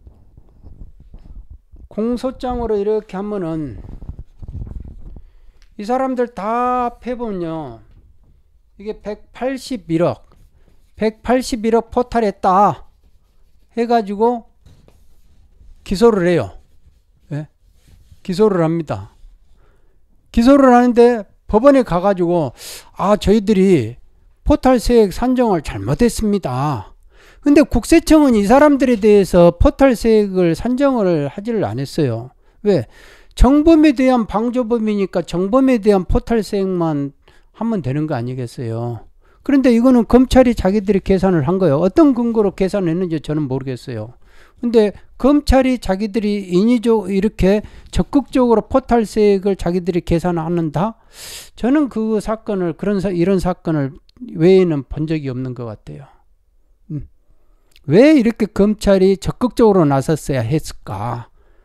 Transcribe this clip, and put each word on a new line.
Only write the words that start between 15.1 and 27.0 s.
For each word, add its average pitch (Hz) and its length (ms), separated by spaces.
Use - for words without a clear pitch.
기소를 202 440
해요. 143 240
예? 151 160
기소를 190 400
합니다. 151 480
기소를 262 420
하는데 240 500
법원에 262 360
가가지고 175 680
"아, 196 180
저희들이 190 840
포탈 262 360
세액 220 340
산정을 233 480
잘못했습니다." 139 1300